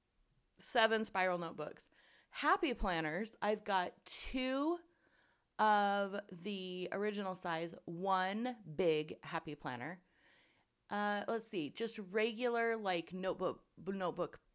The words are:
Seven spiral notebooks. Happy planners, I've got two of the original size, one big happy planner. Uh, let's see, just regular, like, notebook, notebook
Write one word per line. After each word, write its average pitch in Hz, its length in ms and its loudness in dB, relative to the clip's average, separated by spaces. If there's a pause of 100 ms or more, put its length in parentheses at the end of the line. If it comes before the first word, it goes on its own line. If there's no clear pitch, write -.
(600)
Seven 220 440 4
spiral 185 340 0
notebooks. 165 520 -8 (420)
Happy 311 420 2
planners, 175 680 -2
I've 208 220 0
got 190 420 0
two 269 720 0 (800)
of 202 600 4 (120)
the 180 600 -4
original 202 440 -2
size, 170 400 -2 (100)
one 190 720 0 (200)
big 156 480 2
happy 160 320 -6
planner. 139 460 -6 (880)
Uh, 208 380 0
let's 226 200 -2
see, 156 220 -2
just 226 300 -4 (120)
regular, 233 680 2
like, 180 360 0
notebook, 185 500 -2 (220)
notebook 175 540 -2 (140)